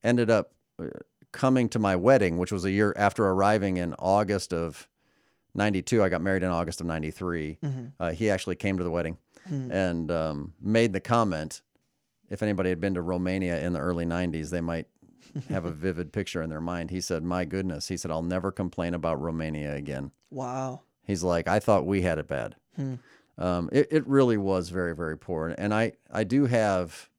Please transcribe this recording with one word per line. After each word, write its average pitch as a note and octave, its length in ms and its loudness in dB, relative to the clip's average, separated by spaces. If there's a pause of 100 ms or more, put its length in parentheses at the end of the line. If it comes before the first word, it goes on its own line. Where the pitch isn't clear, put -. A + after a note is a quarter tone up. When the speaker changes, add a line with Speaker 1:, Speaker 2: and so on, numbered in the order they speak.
Speaker 1:
ended A#2+ 280 4
up, G#2 220 4 (300)
uh, E2 40 -8 (460)
coming C3 360 4
to A2+ 120 -2
my G2 160 4
wedding, F#2+ 420 6
which F2+ 140 0
was F#2 120 -2
a F#2+ 60 0
year G2+ 260 4
after G2+ 300 4
arriving G2 500 4
in F2 220 -2
August G2 560 2
of E2 340 -4 (680)
ninety-two. G#2 480 2
I F#2+ 60 4
got E2+ 140 0
married F#2+ 220 2
in F#2 60 0
August E2+ 300 -2
of E2 60 -6
ninety-three. D#2+ 760 -4
Speaker 2:
Mm-hmm. C3 220 -6 (140)
Speaker 1:
Uh, E2+ 140 -2
he G#2 180 0
actually F#2 260 -2
came G2 220 -2
to F2+ 60 -2
the F2 60 -2
wedding E2+ 280 -2 (320)
Speaker 2:
Mm-hmm. C3 220 -6
Speaker 1:
and, E2+ 380 0
um, D#2+ 520 -2
made G#2+ 320 2
the F#2+ 60 -2
comment, F#2 600 0 (680)
if G2 120 -6
anybody F#2+ 280 0
had F2 100 -2
been F#2+ 140 -2
to F2 80 -2
Romania F2+ 580 0
in F2 140 -2
the D#2+ 60 -2
early E2+ 260 -2
nineties, E2+ 440 -2
they F2 120 -2
might E2+ 240 -6 (640)
have F2+ 160 -4
a F2 40 -4
Speaker 2:
<laughs> D#2 160 -10
Speaker 1:
vivid F2 280 -4
picture F#2 260 -4
in D#2+ 80 -4
their D#2 140 -6
mind. E2+ 280 -4
He F2+ 120 -4
said, D#2+ 200 -4
"My F2 220 -2
goodness." F#2 440 -6
He F#2 100 -4
said, E2+ 120 -6
"I'll D#2+ 120 -2
never F2+ 280 -2
complain F2 440 -4
about D#2+ 260 -2
Romania D#2 540 -4
again." C#2 380 -8 (180)
Speaker 2:
Wow. C3 520 -8 (200)
Speaker 1:
He's F#2 200 -2
like, E2+ 260 2
"I G2+ 100 4
thought G2 260 4
we F#2+ 180 2
had E2 160 2
it D2+ 100 -6
bad." A#1 280 -6 (200)
Speaker 2:
Hmm. C3+ 180 -6 (420)
Speaker 1:
Um, F2 360 0
it, D3 180 4
it D#3 160 2
really C3 320 6
was F#2+ 320 0
very, F2 240 -2
very D#2 240 -6
poor. E2 400 -4
And G#2 160 0
I, A2 180 2 (200)
I G#2+ 100 0
do C3 240 4
have G2+ 720 0